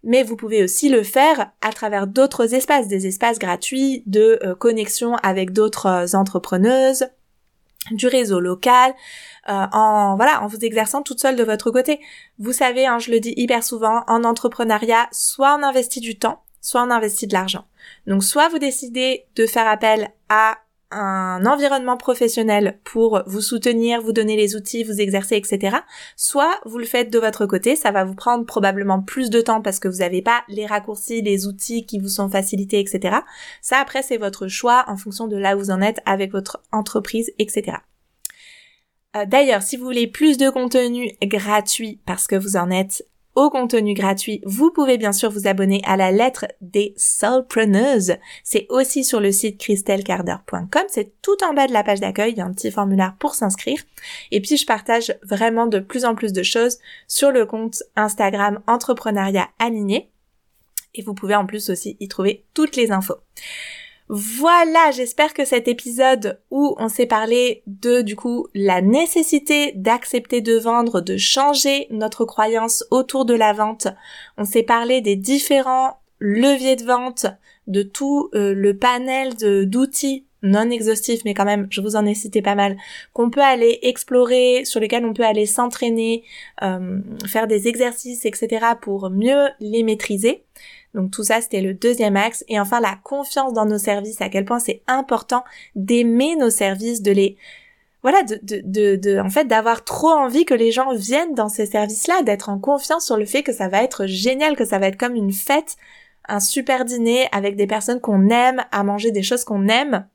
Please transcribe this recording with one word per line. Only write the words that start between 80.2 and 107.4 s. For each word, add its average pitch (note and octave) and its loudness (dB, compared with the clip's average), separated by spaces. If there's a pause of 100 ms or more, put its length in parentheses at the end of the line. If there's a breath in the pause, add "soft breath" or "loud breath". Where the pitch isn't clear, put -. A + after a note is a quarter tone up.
non G#3 2
exhaustifs, A3+ -2
mais G3+ -4
quand G3 0
même, G3+ 0
je G3 -6
vous G#3 -4
en G#3+ 2
ai G#3 0
cité G#3 -2
pas G3+ 0
mal, G3+ 0 (360 loud breath)
qu'on A#3+ 0
peut C#4 0
aller A#3 4
explorer, B3 2
sur - -2
lesquels A#3 -2
on A3+ -2
peut A#3 0
aller G#3+ 2
s'entraîner, A#3 -2 (380 loud breath)
euh, F#3 -4 (260)
faire A3 -2
des G#3 0
exercices, A#3+ -4
et A3 0
cetera, A3+ -2
pour G3 -6
mieux C4 2 (120)
les G#3+ -2
maîtriser. A3 -2 (500 loud breath)
Donc F#3+ -2
tout G#3 -8
ça, A3 2
c'était A3 -4
le F#3+ -2
deuxième A3 2
axe. A3 -2
Et A3 -4
enfin, G3+ 0
la G3 0
confiance C4+ -4
dans A3 0
nos G#3+ 0
services, G3+ -4
à G3 -4
quel G3 -2
point A#3+ -2
c'est - -6
important B3+ -2 (320 loud breath)
d'aimer A#3+ 2
nos B3 2
services, G#3 -2
de G3+ 2
les... G3 2 (640 loud breath)
Voilà, E4+ 4
de, G#3+ -6
de, G3+ -8
de, G3+ 2
de, G3 0
en F#3+ -2
fait, D4 4
d'avoir A3+ 2
trop - 2
envie D4 4
que C#4+ 4
les A3+ 4
gens B3+ 0
viennent C4 -2
dans A3 -2
ces G#3+ -4
services-là, G#3+ 0
d'être G#3 -2
en G3 -4
confiance C#4+ -2
sur A#3 -2
le G#3+ -2
fait C4+ 0
que B3+ -4
ça G3 -4
va G3 2
être B3 -4
génial, C4 0
que A#3 0
ça G#3+ -2
va F#3+ 2
être G3 -2
comme B3 -4
une G3 0
fête, C#4+ -2 (520 soft breath)
un G3+ -4
super B3+ -2
dîner A#3+ 0
avec G3+ -2